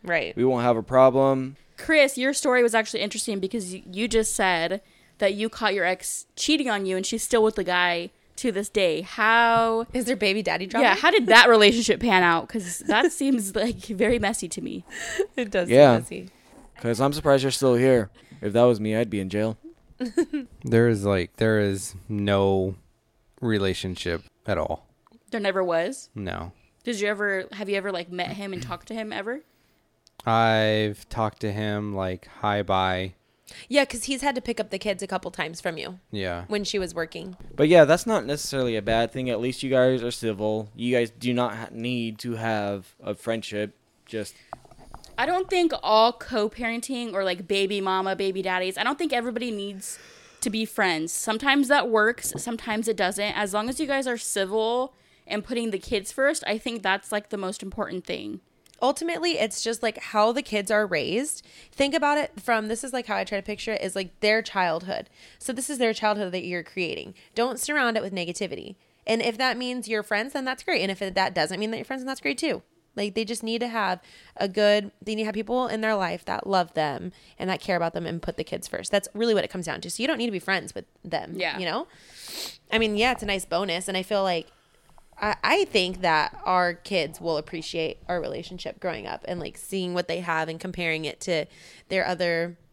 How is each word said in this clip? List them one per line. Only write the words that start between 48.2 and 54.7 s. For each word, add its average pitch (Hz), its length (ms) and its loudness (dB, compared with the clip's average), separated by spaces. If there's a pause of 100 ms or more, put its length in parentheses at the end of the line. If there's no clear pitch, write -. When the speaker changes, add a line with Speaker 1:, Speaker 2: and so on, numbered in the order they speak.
Speaker 3:
daddies, 185 380 -2
I 214 60 -2
don't 269 140 -2
think 330 140 -2
everybody 240 380 -4
needs 202 480 -10 (420)
to - 100 -2
be 220 140 0
friends. 170 480 -2
Sometimes 269 560 0
that 269 200 4
works, 220 500 0
sometimes 226 500 -4
it 226 80 -2
doesn't. 202 400 -2
As 202 160 -2
long 214 160 -2
as 262 100 -6
you 311 80 -2
guys 269 200 -2
are 247 100 -2
civil 220 800 -2 (320)